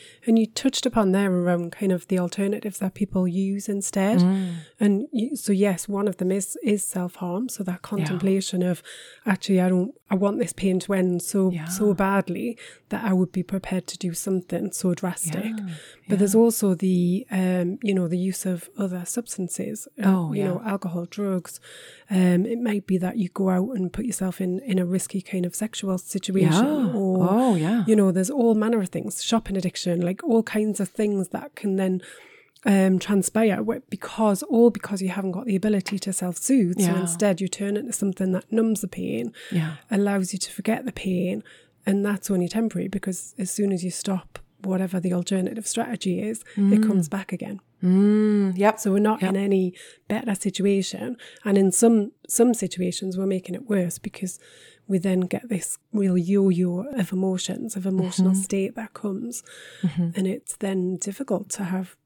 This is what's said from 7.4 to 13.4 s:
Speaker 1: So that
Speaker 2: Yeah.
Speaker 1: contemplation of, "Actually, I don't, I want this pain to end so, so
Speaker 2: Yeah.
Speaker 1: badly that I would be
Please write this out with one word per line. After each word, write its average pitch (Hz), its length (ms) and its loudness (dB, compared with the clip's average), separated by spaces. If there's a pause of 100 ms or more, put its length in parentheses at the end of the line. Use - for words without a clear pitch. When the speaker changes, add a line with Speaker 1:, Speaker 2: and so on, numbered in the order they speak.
Speaker 1:
So - 160 -8
that 180 80 -4
Speaker 2:
Yeah. 175 60 -6
Speaker 1:
contemplation 190 840 -2
of, 180 200 0 (420)
"Actually, 190 380 2
I 185 80 2
don't, 185 220 2 (180)
I 202 40 -2
want 202 260 0
this 180 120 -2
pain 185 280 0
to 196 120 -4
end 180 300 2
so, 190 300 0 (180)
so 190 180 0
Speaker 2:
Yeah. 202 60 4
Speaker 1:
badly 196 640 0 (320)
that 214 120 -6
I 208 120 0
would 180 180 2
be 185 100 -2